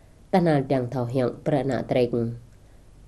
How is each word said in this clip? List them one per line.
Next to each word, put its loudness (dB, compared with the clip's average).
Tà 4
nà 4
dàn 0
thao -2
hiện 0
bờ 0
nạ -2
trịnh. 0